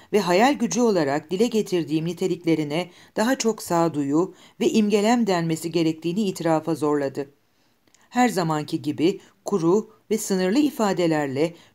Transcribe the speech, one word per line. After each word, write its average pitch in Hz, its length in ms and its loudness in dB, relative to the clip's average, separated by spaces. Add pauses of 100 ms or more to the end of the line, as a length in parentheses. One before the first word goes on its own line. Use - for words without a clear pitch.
(140)
ve 208 80 2
hayal 196 340 4
gücü 202 260 -2
olarak 156 500 0
dile 190 160 0
getirdiğim 170 580 -2
niteliklerine 170 840 -2 (260)
daha 247 220 0
çok 220 240 -2
sağduyu 165 720 0 (260)
ve 220 100 2
imgelem 214 560 2
denmesi 165 440 -2
gerektiğini 165 520 -2
itirafa 165 520 -2
zorladı. 143 560 -2 (800)
Her 247 180 2
zamanki 160 540 -2
gibi 147 380 0 (240)
kuru 196 460 0 (200)
ve 214 80 0
sınırlı 190 400 0
ifadelerle 165 960 0 (200)